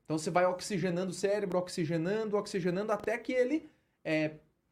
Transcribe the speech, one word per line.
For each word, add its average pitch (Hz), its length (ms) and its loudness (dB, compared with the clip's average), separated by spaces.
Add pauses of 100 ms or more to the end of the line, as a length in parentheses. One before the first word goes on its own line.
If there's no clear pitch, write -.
Então 156 120 0
você 175 120 -2
vai 180 160 6
oxigenando 180 680 0
o - 20 -8
cérebro, 196 460 0
oxigenando, 180 800 0
oxigenando, 202 560 -2
até 214 240 -2
que 247 160 -4
ele, 254 360 2 (360)
é, 156 300 0 (360)